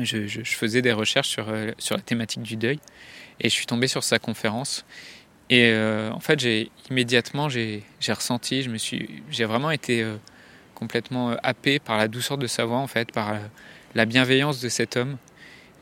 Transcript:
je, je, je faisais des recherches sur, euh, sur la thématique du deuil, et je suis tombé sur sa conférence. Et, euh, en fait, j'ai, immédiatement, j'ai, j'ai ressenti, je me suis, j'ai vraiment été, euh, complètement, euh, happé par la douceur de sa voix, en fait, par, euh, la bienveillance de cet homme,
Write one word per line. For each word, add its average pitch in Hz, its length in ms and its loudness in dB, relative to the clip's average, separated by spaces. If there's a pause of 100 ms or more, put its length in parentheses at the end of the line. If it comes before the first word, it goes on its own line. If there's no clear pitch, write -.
je, 110 260 -2
je, 101 160 -8
je - 140 -4
faisais 117 260 2
des 123 80 4
recherches 110 380 2
sur, 107 200 -4
euh, 110 300 -4
sur - 160 -4
la - 80 -4
thématique 117 400 -4
du 113 140 -8
deuil, 120 240 0 (580)
et 117 100 2
je - 60 0
suis - 120 -2
tombé 120 200 0
sur 135 160 -2
sa - 160 2
conférence. 113 680 -4 (640)
Et, 120 220 8
euh, 110 400 2
en - 80 -8
fait, 156 220 2
j'ai, 113 320 0 (180)
immédiatement, 127 580 2
j'ai, 113 360 -4 (160)
j'ai 117 120 0
ressenti, 131 520 -2
je 123 60 -4
me 110 80 -4
suis, - 520 -6
j'ai 120 140 0
vraiment 120 260 0
été, 123 320 0
euh, 110 140 -4 (580)
complètement, 120 560 -2
euh, 117 140 -2
happé 139 340 0
par 113 200 -2
la 110 100 4
douceur 123 280 -4
de 123 120 -2
sa - 160 -2
voix, 117 140 0
en 135 100 -4
fait, 113 240 -2
par, 107 220 -2
euh, 107 40 -4 (560)
la 113 120 6
bienveillance 131 540 4
de 123 80 -2
cet - 280 0
homme, 127 220 -2 (640)